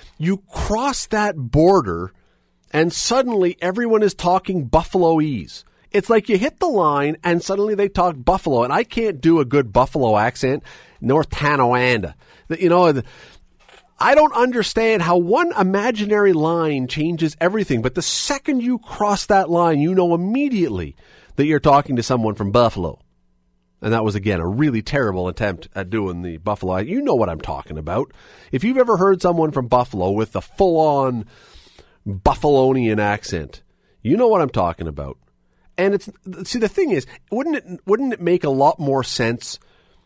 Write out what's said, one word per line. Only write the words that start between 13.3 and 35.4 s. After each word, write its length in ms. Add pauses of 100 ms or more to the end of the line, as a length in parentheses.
I 160
don't 200
understand 680
how 160
one 420
imaginary 760
line 520
changes 540
everything, 400
but 140
the 80
second 600
you 160
cross 460
that 240
line, 320
you 140
know 200
immediately 840 (400)
that 100
you're 140
talking 360
to 60
someone 320
from 180
Buffalo. 480 (840)
And 120
that 100
was, 100
again, 260
a 60
really 360
terrible 440
attempt 480
at 140
doing 320
the 160
Buffalo. 400
You 240
know 140
what 160
I'm 100
talking 380
about. 340 (400)
If 100
you've 140
ever 220
heard 240
someone 300
from 160
Buffalo 420
with 220
the 100
full-on 840 (840)
Buffalonian 960
accent, 600 (400)
you 160
know 100
what 140
I'm 80
talking 360
about. 300 (640)